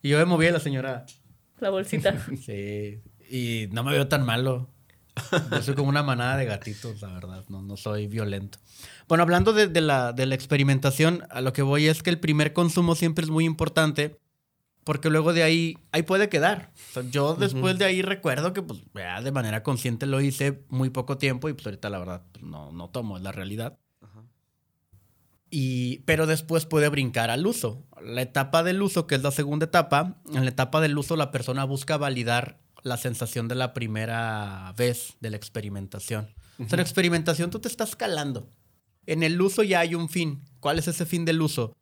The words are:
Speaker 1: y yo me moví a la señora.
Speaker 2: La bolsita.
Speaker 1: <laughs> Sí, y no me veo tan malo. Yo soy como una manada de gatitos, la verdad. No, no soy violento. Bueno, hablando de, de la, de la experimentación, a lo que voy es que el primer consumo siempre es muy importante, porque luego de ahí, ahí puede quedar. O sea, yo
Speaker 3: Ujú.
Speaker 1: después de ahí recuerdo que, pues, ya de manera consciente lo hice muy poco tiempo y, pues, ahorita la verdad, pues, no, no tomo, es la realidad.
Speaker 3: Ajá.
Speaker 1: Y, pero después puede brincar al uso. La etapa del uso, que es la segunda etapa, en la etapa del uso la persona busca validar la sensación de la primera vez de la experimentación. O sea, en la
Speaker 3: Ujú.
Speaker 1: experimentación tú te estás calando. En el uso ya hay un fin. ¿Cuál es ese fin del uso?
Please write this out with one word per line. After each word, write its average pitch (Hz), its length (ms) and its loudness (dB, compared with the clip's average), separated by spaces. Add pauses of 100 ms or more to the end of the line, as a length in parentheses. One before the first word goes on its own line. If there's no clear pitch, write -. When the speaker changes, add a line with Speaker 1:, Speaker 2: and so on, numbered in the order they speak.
Speaker 1:
y 143 80 -2
yo 147 80 6
me 160 60 8
moví 170 220 4
a 175 60 6
la 160 80 2
señora. 131 440 -4 (560)
Speaker 2:
La 202 100 0
bolsita. 190 440 0 (160)
Speaker 1:
<laughs> 135 140 -6
Sí, 104 580 -6 (280)
y 117 420 -2
no 117 120 -2
me 139 80 0
veo 143 160 4
tan 143 160 2
malo. 127 460 0 (840)
Yo 143 100 0
soy 139 120 -2
como 139 140 0
una 143 140 2
manada 131 340 0
de 135 100 0
gatitos, 104 560 -8
la 95 100 -12
verdad. 92 360 -12
No, 98 140 -12
no 98 140 -10
soy 104 300 -4
violento. 101 520 -6 (500)
Bueno, 170 140 6
hablando 180 300 6
de, 214 160 6
de 165 120 2
la, 131 320 2
de 131 140 0
la 135 80 0
experimentación, 139 960 4
a 123 120 -6
lo 131 100 0
que 139 100 0
voy 143 260 4
es 160 140 2
que 175 80 0
el 170 100 0
primer 151 320 2
consumo 170 420 4
siempre 165 300 0
es 156 60 -4
muy 160 140 4
importante, 156 760 0 (680)
porque 147 260 -2
luego 156 220 4
de 170 100 4
ahí, 165 360 2 (140)
ahí 165 100 2
puede 190 260 2
quedar. 180 420 2 (200)
O - 40 -20
sea, 127 160 -6
yo 143 220 2
Speaker 3:
Ujú. 139 80 -2
Speaker 1:
después 156 380 0
de 196 80 2
ahí 185 160 2
recuerdo 180 500 -2
que, 196 100 -6
pues, 131 180 -12 (140)
ya 92 280 -8
de 135 100 -4
manera 110 300 -2
consciente 127 440 -2
lo 135 140 2
hice 139 480 0
muy 131 220 0
poco 131 280 -4
tiempo 135 300 -2
y, 147 60 -4
pues, - 120 -14
ahorita 104 240 -8
la 98 80 -6
verdad, 90 240 -8 (100)
pues, - 120 -20
no, 76 280 -14
no 85 180 -14
tomo, 110 260 -6
es 92 60 -10
la 95 100 -8
realidad. 104 460 -8 (240)
Speaker 3:
Ajá. 104 200 -20 (1300)
Speaker 1:
Y, 131 500 -2
pero 156 260 2
después 160 400 0
puede 151 220 4
brincar 123 420 0
al 143 160 0
uso. 127 380 -4 (180)
La 120 200 -4
etapa 139 400 2
del 185 200 0
uso, 175 240 0
que - 80 0
es 135 80 2
la 143 80 0
segunda 147 360 0
etapa, 143 540 2 (120)
en 131 120 2
la 127 60 0
etapa 131 300 2
del 147 180 2
uso 151 180 -2
la 143 140 0
persona 131 340 -2
busca 139 320 -2
validar 123 640 -2 (240)
la 123 140 -4
sensación 117 520 -4
de 123 60 -4
la 127 180 -2
primera 110 1040 -6
vez 123 440 -2
de 113 100 -8
la 107 60 -6
experimentación. 104 960 -8
O - 220 -20
sea, 120 80 -10
en 107 40 -10
la 175 80 0
Speaker 3:
Ujú. 180 60 2
Speaker 1:
experimentación 170 680 0
tú 196 100 -8
te 240 80 -8
estás 220 280 -4
calando. 147 520 -4 (580)
En 160 160 0
el 165 180 2
uso 190 220 4
ya 185 180 4
hay 170 140 2
un 170 140 -4
fin. 160 340 -2 (180)
¿Cuál 147 180 0
es 156 100 -2
ese 170 180 -2
fin 170 180 -2
del 160 160 2
uso? 131 420 0